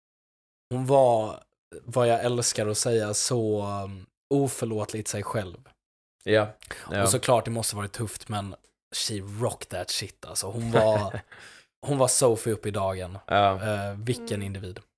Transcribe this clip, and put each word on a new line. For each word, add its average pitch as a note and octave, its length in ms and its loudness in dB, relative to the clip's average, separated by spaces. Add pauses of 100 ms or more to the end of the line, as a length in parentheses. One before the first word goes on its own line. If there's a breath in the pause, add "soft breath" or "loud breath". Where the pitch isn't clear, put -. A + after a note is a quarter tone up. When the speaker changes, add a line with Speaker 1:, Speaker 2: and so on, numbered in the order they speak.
(720)
Speaker 1:
hon B2+ 120 -2
var, A#2+ 540 6 (440)
vad A#2+ 240 2
jag A#2 160 4
älskar A#2+ 440 0
att G#2+ 100 -2
säga, A2+ 360 0
så, G#2+ 480 0 (220)
um, G2 220 -12 (280)
oförlåtligt A2+ 720 -2
sig G#2 160 -4
själv. F#2+ 340 -6 (680)
Speaker 2:
Ja. G#2+ 240 4 (440 loud breath)
Ja. G2 120 0
Speaker 1:
Och F#2+ 60 4
såklart, A#2 360 2
det A#2 60 -4
måste A2+ 240 -2
varit G2+ 180 -8
tufft, - 360 -8
men G2+ 260 -6 (400)
she - 180 -4 (280)
rocked - 280 -4
that F2+ 200 -6
shit, - 360 -6
alltså. F#2+ 220 -4
Hon A#2 240 -4
var, G#2+ 480 4 (300 loud breath)
Speaker 2:
<laughs> - 380 -20
Speaker 1:
hon C#3+ 100 2
var B2+ 100 6
Sophie A#2 460 4
upp - 120 -6
i G#2+ 60 -2
dagen. F#2+ 460 -4 (100)
Speaker 2:
Ja. G2+ 260 6
Speaker 1:
Eh, G2+ 440 -4
vilken A#2+ 380 -4
Speaker 3:
Mm. G2+ 100 -4
Speaker 1:
individ. F#2+ 340 -10 (180)